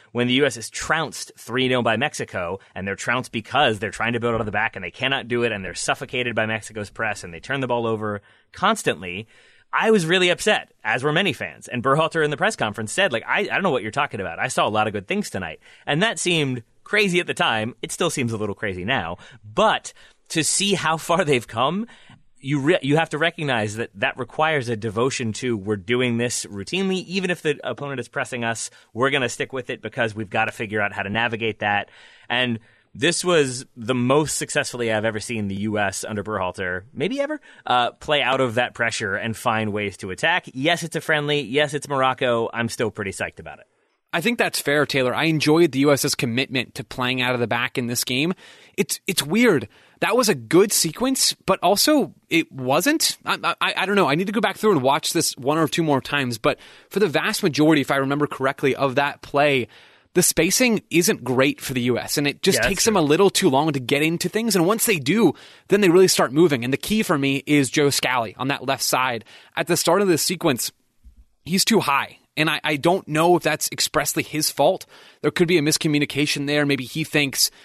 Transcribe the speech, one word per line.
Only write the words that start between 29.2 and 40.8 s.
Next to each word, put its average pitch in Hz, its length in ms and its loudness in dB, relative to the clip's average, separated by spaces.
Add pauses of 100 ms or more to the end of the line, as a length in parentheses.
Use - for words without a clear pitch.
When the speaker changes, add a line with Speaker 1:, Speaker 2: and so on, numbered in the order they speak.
Speaker 1:
stick - 260 -8
with 131 180 -8
it 123 100 -10
because 110 320 -4
we've 104 160 -8
gotta 113 220 0
figure 107 300 -4
out 101 120 -2
how 101 80 -4
to 95 80 -6
navigate 113 500 -2
that." 104 300 0 (400)
And 120 300 -2 (360)
this 156 300 0
was 135 400 2 (100)
the 120 200 -2
most 131 420 2
successfully 123 560 -4
I've 107 100 0
ever 110 160 -2
seen 107 280 -6
the 98 140 -6
U 104 180 -2
S 98 240 -2
under 104 200 -6
Berhalter, 92 600 -4 (100)
maybe 196 260 -4
ever, 294 220 -6 (240)
uh, 120 240 2
play 147 320 -2
out 131 180 2
of 123 140 0
that 120 220 0
pressure 110 400 -2
and 107 200 -4
find 110 380 -2
ways 101 240 -4
to 95 140 -10
attack. 165 420 -2
Yes, 151 300 -2